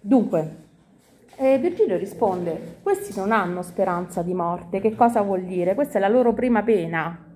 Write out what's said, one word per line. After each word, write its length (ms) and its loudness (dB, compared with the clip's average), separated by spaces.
Dunque, 560 2
eh, 220 4
Virgilio 380 0
risponde, 840 -2
questi 360 -2
non 140 -2
hanno 300 0
speranza 600 -2
di 120 -4
morte. 460 -4
Che 140 0
cosa 280 4
vuol 200 -2
dire? 320 0
Questa 240 -2
è 20 2
la 80 2
loro 240 4
prima 300 0
pena. 720 -2